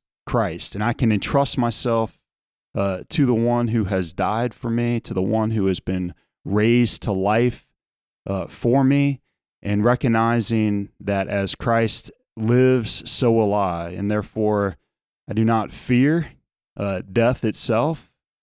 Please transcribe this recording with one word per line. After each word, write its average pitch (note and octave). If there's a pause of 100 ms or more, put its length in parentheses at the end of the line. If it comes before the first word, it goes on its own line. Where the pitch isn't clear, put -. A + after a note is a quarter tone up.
(260)
Christ. F#2+
And G2+
I A#2
can A2+
entrust C3+
myself, A#2 (560)
uh, G2
to -
the B2
one A#2+
who A2+
has F#2+
died A2
for -
me, A#2
to -
the F#2
one A2
who G#2
has F#2
been F#2 (320)
raised A2+
to A2
life, A2 (600)
uh, F#2+
for B2+
me, C#3+ (400)
and G2+
recognizing A2+ (100)
that G2
as G2
Christ A#2 (260)
lives, B2
so A#2+
will G#2+
I. F2
And G2
therefore, G#2 (500)
I -
do A2
not A2+
fear, D3 (440)
uh, G2 (100)
death A#2
itself, A#2+ (300)